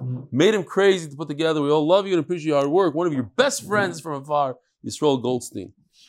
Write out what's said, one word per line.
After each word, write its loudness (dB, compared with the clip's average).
made 4
him -2
crazy 2
to -16
put -8
together. -2
We 0
all 4
love 4
you -2
and 2
appreciate -6
your 2
hard 0
work. 2
One 0
of 0
your -2
best -2
friends -2
from -8
afar, -2
Yisrael 0
Goldstein. -6